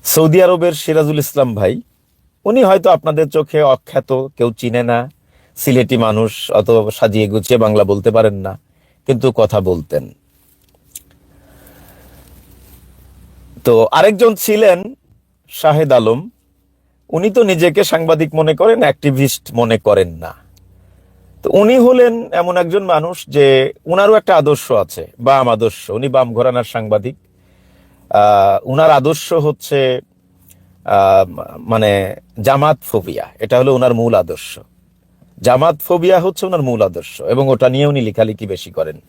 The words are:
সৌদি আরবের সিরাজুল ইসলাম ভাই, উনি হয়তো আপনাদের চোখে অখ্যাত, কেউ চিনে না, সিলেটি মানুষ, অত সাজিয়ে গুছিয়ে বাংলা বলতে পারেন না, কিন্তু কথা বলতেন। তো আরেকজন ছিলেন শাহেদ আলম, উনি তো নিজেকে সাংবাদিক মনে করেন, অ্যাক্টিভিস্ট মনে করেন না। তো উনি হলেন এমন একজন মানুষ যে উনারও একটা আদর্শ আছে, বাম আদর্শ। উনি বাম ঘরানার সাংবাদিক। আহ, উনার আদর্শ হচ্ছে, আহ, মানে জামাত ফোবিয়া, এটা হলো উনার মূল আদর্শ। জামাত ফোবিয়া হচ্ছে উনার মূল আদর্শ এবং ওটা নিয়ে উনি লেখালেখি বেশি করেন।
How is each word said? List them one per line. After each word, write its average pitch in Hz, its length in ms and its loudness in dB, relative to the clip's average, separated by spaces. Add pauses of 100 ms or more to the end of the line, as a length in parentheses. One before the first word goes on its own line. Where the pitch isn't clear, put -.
সৌদি 160 400 2
আরবের 175 300 2
সিরাজুল 151 460 -2
ইসলাম 131 360 -4
ভাই, 104 260 -2 (640)
উনি 233 180 2
হয়তো 190 260 2
আপনাদের 156 400 0
চোখে 156 320 -2
অখ্যাত, 135 520 -2
কেউ 127 400 -4
চিনে 120 300 -4
না, 120 280 -2 (440)
সিলেটি 127 420 0
মানুষ, 110 540 -2
অত 107 420 2
সাজিয়ে 107 340 0
গুছিয়ে 107 300 0
বাংলা 107 260 2
বলতে 101 280 0
পারেন 110 220 2
না, 95 260 -10 (480)
কিন্তু 131 240 0
কথা 110 300 0
বলতেন। 80 520 -4 (3500)
তো 113 280 4
আরেকজন 202 440 2
ছিলেন 214 600 0 (540)
শাহেদ 151 420 0
আলম, 123 380 2 (800)
উনি 180 200 -2
তো 226 140 2
নিজেকে 175 400 0
সাংবাদিক 160 520 -2
মনে 156 200 0
করেন, 220 260 2
অ্যাক্টিভিস্ট 139 720 -2
মনে 117 240 0
করেন 98 320 2
না। 78 240 -14 (1120)
তো - 80 0
উনি 214 260 4
হলেন 240 560 2
এমন 175 240 -2
একজন 175 260 -2
মানুষ 170 440 -4
যে 135 460 2 (120)
উনারও 202 300 2
একটা 208 200 2
আদর্শ 147 360 0
আছে, 90 360 -4 (120)
বাম 131 300 2
আদর্শ। 110 400 -4
উনি 120 180 -6
বাম 127 260 0
ঘরানার 123 300 0
সাংবাদিক। 107 520 -4 (960)
আহ, 101 580 2
উনার 156 240 0
আদর্শ 151 420 -2
হচ্ছে, 139 680 -2 (840)
আহ, 95 720 0
মানে 101 580 -2 (260)
জামাত 139 400 0
ফোবিয়া, 87 480 -8 (100)
এটা 120 200 0
হলো 131 160 2
উনার 123 180 2
মূল 117 220 0
আদর্শ। 85 440 -4 (840)
জামাত 147 380 2
ফোবিয়া 180 400 0
হচ্ছে 185 260 -4
উনার 175 160 -4
মূল 120 200 -2
আদর্শ 87 400 -4
এবং 131 280 0
ওটা 127 200 2
নিয়ে 139 160 0
উনি 139 160 0
লেখালেখি 110 460 -4
বেশি 92 240 -10
করেন। 78 380 -8